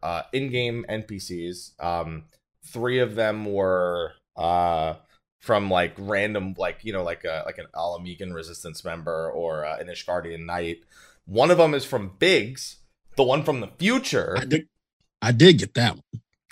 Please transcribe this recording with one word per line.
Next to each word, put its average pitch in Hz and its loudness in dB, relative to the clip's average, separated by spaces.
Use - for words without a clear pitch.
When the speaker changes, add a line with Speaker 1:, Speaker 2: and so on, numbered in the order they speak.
Speaker 1:
uh, 85 -4
in-game 123 -4
N 110 -6
P 101 -12
Cs. 87 -10
Um, 80 -4
three 123 -2
of 113 0
them 107 0
were, 90 0
uh, 82 0
from, 104 0
like, 87 2
random, 98 -2
like, 90 -6
you 110 -8
know, 95 -4
like 85 -6
a, 80 -4
like 87 -10
an 82 -16
Ala 85 -4
Mhigan 90 -12
Resistance 82 -14
member 82 -6
or, 78 -4
uh, 78 -6
an 85 -10
Ishgardian 85 -8
Knight. 85 -6
One 113 4
of 175 6
them 156 6
is 135 -2
from 101 -4
Biggs, 131 0
the 139 6
one 139 4
from 151 -2
the 104 -8
future. 190 0
Speaker 2:
I 131 -2
did, 147 0
I 117 2
did 147 10
get 98 -6
that 120 2
one. - -18